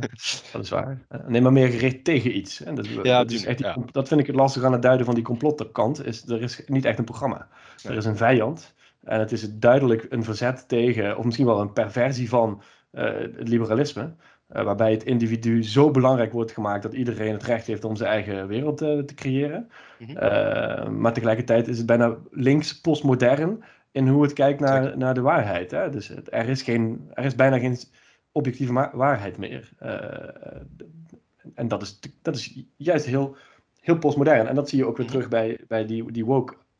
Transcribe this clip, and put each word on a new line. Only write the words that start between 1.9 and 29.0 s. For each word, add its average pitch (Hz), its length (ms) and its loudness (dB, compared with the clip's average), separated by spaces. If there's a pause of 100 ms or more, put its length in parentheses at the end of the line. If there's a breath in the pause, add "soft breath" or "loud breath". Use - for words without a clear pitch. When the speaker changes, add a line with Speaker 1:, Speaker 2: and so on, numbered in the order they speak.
Speaker 2:
tegen 123 320 0
iets, 101 220 -8
hè. - 140 -12
Dat, 117 140 -6
Speaker 1:
Ja, 113 160 -10
Speaker 2:
dat 123 280 4
is 117 100 -4
Speaker 1:
tuurlijk, 95 80 -8
Speaker 2:
echt 123 100 -2
die 135 80 -4
Speaker 1:
ja. 117 60 -4
Speaker 2:
com-, 117 200 -8
dat 135 160 -2
vind 151 120 4
ik 139 60 2
het 143 100 -4
lastig 131 280 2
aan 131 80 4
het 123 100 0
duiden 127 240 4
van 120 80 0
die 117 100 0
complotkant, 135 840 -2
is - 220 -10
er 117 140 -2
is 120 240 -8
niet 135 180 0
echt 113 140 0
een 117 60 -2
programma. 113 440 -6 (340 loud breath)
Speaker 1:
Nee. - 100 -10
Speaker 2:
Er 113 60 -4
is 107 60 -4
een 107 120 -2
vijand 120 580 0 (280 soft breath)
en - 180 -4
het 110 120 -2
is 110 260 -6
duidelijk 120 500 4
een 117 160 -4
verzet 120 440 -4
tegen, 113 500 2
of 117 60 -6
misschien 120 220 2
wel 110 140 4
een 107 120 -4
perversie 120 560 0
van, 110 340 2 (280 soft breath)
eh, 127 140 -6 (320)
het 117 120 -8
liberalisme. 117 640 0 (340 soft breath)
Eh, - 140 -6
waarbij 104 300 2
het 107 120 -2
individu 117 600 0
zo 135 260 6
belangrijk 131 420 2
wordt 117 200 -4
gemaakt 101 300 -4
dat 113 120 -8
iedereen 110 380 -4
het 104 100 -6
recht 117 240 -2
heeft 107 180 -6
om 110 120 -4
zijn 104 140 -2
eigen 101 360 -2
wereld, 135 360 -4
eh, 151 160 0
te 143 160 -8
creëren. 147 560 -4 (280 loud breath)
Speaker 1:
Mhm. 120 180 -14
Speaker 2:
Eh, 110 720 -2
maar 110 240 0
tegelijkertijd 117 560 0
is 123 100 -4
het 117 80 -4
bijna 117 300 2 (140)
links 139 500 0
postmodern 147 840 2 (260 loud breath)
in 131 180 2
hoe 143 140 6
het 143 100 4
kijkt 139 280 2
naar, 135 220 4
Speaker 1:
Zeker. 135 160 -4
Speaker 2:
naar 131 160 0
de 127 60 0
waarheid, 107 500 0
hè? 165 200 -4
Dus 117 180 -10
het, - 240 -14
er 113 160 -2
is 131 140 -2
geen, 117 520 -2
er 123 100 -6
is 135 100 -2
bijna 131 240 4
geen 123 200 0 (540 soft breath)
objectieve 127 400 -2
ma-, 131 200 0
waarheid 113 460 0